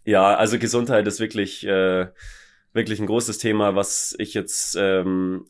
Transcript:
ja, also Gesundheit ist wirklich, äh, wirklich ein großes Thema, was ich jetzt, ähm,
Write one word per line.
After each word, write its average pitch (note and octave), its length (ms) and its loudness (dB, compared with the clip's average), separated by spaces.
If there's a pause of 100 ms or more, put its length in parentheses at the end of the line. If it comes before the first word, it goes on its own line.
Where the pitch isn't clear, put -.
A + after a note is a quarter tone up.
ja, G2+ 320 6
also A2 220 2
Gesundheit A#2 500 2
ist G2+ 100 -4
wirklich, G#2 480 -4
äh, F#2+ 400 2 (640)
wirklich A2 280 -2
ein G#2+ 60 -2
großes A2 320 -2
Thema, G#2+ 360 0
was - 460 -2
ich G#2+ 140 -6
jetzt, - 440 -6
ähm, F#2+ 720 0